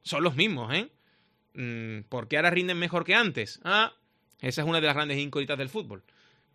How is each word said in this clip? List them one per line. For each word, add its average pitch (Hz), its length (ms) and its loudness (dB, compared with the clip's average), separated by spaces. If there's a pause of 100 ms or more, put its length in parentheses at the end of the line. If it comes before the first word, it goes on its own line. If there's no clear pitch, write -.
Son 151 220 -2
los 160 120 2
mismos, 139 380 2
¿eh? 208 160 -2 (640)
Mm, 113 560 -8
¿por 117 180 -6
qué 147 100 0
ahora 165 120 4
rinden 180 300 2
mejor 170 260 -2
que 180 80 2
antes? 156 500 2
Ah, 208 300 2 (480)
esa 131 200 -2
es 151 60 -2
una 165 140 2
de 156 60 4
las 139 80 2
grandes 143 240 0
incógnitas 143 400 -2
del 135 100 -4
fútbol. 131 320 -8 (540)